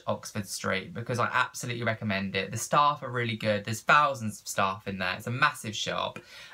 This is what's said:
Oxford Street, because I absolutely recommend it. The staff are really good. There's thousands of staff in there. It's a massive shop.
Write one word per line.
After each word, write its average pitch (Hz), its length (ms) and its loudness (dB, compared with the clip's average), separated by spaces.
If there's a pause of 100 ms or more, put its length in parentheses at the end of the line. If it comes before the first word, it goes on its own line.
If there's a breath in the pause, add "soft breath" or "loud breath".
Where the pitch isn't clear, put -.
Oxford 107 420 -4
Street, 95 460 -2
because 117 240 -2
I 117 120 2
absolutely 120 540 -2
recommend 98 520 0
it. 95 160 -2
The 117 40 -6
staff 147 460 4
are 127 80 -8
really 117 260 -2
good. 104 300 0
There's 110 160 -4
thousands 139 580 4
of - 80 -12
staff 98 400 0
in 95 80 -4
there. 92 220 0
It's 110 80 -10
a 123 40 -2
massive 123 460 0
shop. 90 420 -2 (360 loud breath)